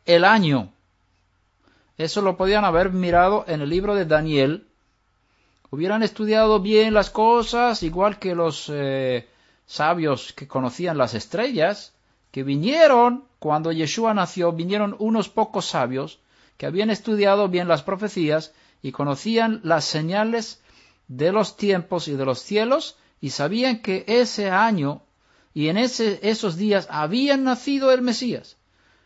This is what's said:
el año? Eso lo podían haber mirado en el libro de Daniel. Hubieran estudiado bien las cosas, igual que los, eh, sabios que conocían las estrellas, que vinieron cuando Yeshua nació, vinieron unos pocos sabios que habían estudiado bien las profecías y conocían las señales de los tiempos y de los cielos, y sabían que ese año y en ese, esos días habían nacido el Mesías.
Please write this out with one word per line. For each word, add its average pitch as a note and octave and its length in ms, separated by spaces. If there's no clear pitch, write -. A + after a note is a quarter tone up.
el E3+ 200
año? D#3 480
Eso E3 240
lo F#3 140
podían G3+ 280
haber F3+ 240
mirado F#3 580
en D#3 140
el C#3+ 80
libro G3 240
de G3 120
Daniel. D3+ 600
Hubieran F#3+ 320
estudiado G#3+ 580
bien G#3+ 360
las G3+ 160
cosas, A#3 720
igual F#3 340
que F#3 160
los, E3 400
eh, C3+ 560
sabios D#3 680
que - 140
conocían C#3+ 500
las A#2+ 160
estrellas, F#3+ 800
que C3+ 100
vinieron A#3+ 840
cuando D#3 340
Yeshua F#3 440
nació, F3 380
vinieron G3 440
unos A3 320
pocos - 380
sabios C3+ 520
que C#3+ 100
habían G3 240
estudiado G3+ 580
bien F3+ 180
las E3 160
profecías F#3 680
y C3+ 100
conocían A3 720
las D#3+ 220
señales G#3+ 760
de C#3+ 240
los G3+ 260
tiempos F#3 500
y D3 60
de C3+ 120
los B2+ 140
cielos, A#3 560
y C3+ 120
sabían A3+ 500
que - 260
ese G#3 440
año F#3 500
y D#3 160
en F#3 80
ese, A3+ 460
esos G#3 320
días G3+ 340
habían B3+ 540
nacido C4+ 480
el B3+ 100
Mesías. A#3+ 540